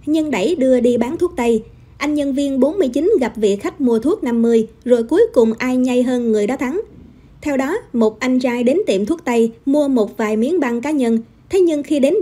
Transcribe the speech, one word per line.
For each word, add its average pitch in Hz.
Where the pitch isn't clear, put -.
nhưng 311
đẩy 233
đưa 262
đi 233
bán 254
thuốc 349
tây. 233
Anh 294
nhân 285
viên 277
bốn 302
mươi 330
chín 294
gặp 226
vị 202
khách 302
mua 233
thuốc 302
năm 233
mươi, 226
rồi 240
cuối 349
cùng 226
ai 254
nhây 254
hơn 240
người 208
đó 254
thắng. 294
Theo 285
đó, 277
một 220
anh 254
trai 247
đến 262
tiệm 202
thuốc 330
tây 233
mua 285
một 240
vài 214
miếng 285
băng 240
cá 285
nhân. 233
Thế 370
nhưng 320
khi 294
đến 269